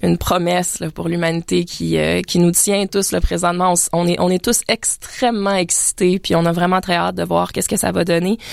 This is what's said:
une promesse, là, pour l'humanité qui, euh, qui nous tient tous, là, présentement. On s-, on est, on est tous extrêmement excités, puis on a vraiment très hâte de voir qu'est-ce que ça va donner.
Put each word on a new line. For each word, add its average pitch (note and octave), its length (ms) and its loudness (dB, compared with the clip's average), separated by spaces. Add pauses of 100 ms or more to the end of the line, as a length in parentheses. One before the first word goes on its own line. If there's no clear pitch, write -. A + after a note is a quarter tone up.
une F3 160 2
promesse, F3 640 0
là, E3 100 -6
pour E3 180 -6
l'humanité E3+ 560 0
qui, E3 340 -4
euh, D#3+ 240 0
qui - 160 -2
nous F3 120 6
tient G3 360 0
tous, G3 260 -2
là, F3+ 80 0
présentement. F3 500 0
On F3 40 4
s-, - 180 0
on F3 140 2
est, F3 140 0
on F3+ 80 2
est F#3 140 0
tous - 260 0
extrêmement A3 840 -2
excités, F3+ 640 0
puis - 160 -2
on E3+ 100 4
a E3+ 80 2
vraiment F3+ 280 2
très F3+ 140 -2
hâte F3+ 200 0
de F3+ 100 -4
voir F3 280 0
qu'est-ce - 160 -4
que - 80 -2
ça F#3 160 0
va F3 120 2
donner. F3 340 2 (140)